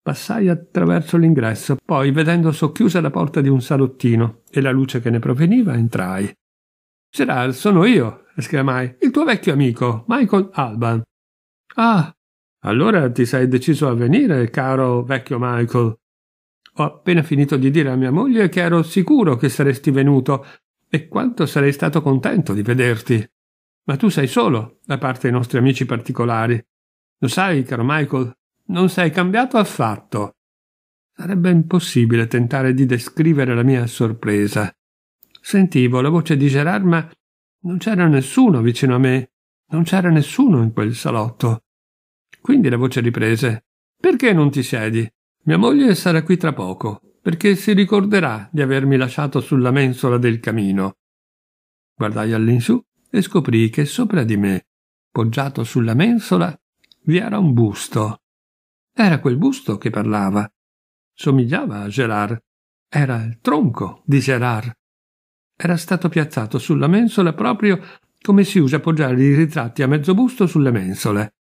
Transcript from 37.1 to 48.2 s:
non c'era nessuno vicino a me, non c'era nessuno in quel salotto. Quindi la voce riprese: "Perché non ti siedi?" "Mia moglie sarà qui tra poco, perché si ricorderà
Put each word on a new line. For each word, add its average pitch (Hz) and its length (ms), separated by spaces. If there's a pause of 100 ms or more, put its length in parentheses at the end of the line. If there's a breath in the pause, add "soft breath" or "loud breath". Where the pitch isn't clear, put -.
non 180 180
c'era 180 280
nessuno 151 540
vicino 123 360
a - 20
me, 127 320 (380)
non 160 160
c'era 180 260
nessuno 160 520
in 113 100
quel 110 220
salotto. 117 720 (760)
Quindi 247 260
la 120 80
voce 127 240
riprese: 113 640 (340)
"Perché 262 360
non 147 160
ti 139 120
siedi?" 113 480 (360)
"Mia 160 120
moglie 240 360
sarà 160 280
qui 175 140
tra 165 160
poco, 101 480 (220)
perché 185 320
si 196 180
ricorderà 190 800